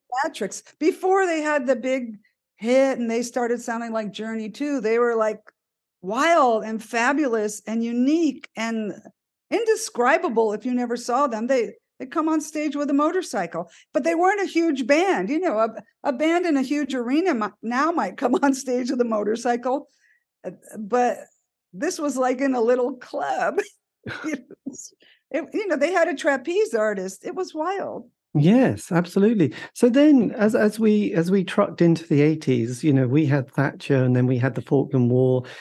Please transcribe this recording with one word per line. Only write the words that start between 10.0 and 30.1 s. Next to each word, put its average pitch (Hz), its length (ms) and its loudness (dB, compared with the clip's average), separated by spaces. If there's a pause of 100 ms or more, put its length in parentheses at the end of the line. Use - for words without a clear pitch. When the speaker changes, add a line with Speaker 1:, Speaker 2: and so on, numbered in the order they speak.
Speaker 1:
if 208 140 -8
you 247 80 -2
never 247 220 -2
saw 247 300 0
them. 226 200 -4
They, 240 260 0 (260)
they 254 60 -10
come 311 240 -4
on 311 140 0
stage 302 340 -6
with 285 140 -4
a 285 40 2
motorcycle, 277 760 -2 (240)
but 254 100 0
they 339 100 0
weren't 381 280 2
a 359 100 -4
huge 320 340 0
band. 285 440 2
You 311 100 -2
know, 294 180 -2
a, 220 100 2 (340)
a 285 100 -2
band 320 320 0
in 302 140 2
a 262 40 0
huge 285 320 -2
arena 277 380 0
mi-, 214 140 -2 (160)
now 262 300 0
might 208 260 -2
come 254 160 2
<laughs> - 80 2
on 277 100 6
stage 254 380 -2
with 240 100 -2
a 240 60 2
motorcycle, 240 840 -2 (580)
uh, 185 40 -8 (280)
but 226 380 0 (560)
this 277 260 -6
was, 294 200 -4
like, 254 240 0
in 269 120 0
a 247 60 0
little 247 360 0
club. 262 640 -4
<laughs> - 60 -16 (580)
It 311 180 -8 (220)
was, - 260 -16 (380)
it, 311 140 -4 (100)
you 415 120 -4
know, 311 100 -2
they 285 140 0
had 339 180 2
a 330 60 -4
trapeze 285 600 -2
artist. 202 500 -4
It - 100 -10
was 349 200 -8
wild. 311 560 -6 (240)
Speaker 2:
Yes, 165 580 2
absolutely. 180 640 2 (200)
So 240 140 4
then 269 440 6